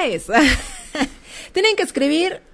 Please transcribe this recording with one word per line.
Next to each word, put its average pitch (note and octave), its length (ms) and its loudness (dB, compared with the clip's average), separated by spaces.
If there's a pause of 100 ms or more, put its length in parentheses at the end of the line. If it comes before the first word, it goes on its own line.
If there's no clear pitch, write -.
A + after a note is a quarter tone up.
es, F#3 220 -4
<laughs> - 1300 -2
tienen G4+ 220 2
que G4 80 0
escribir D#4+ 560 -2 (140)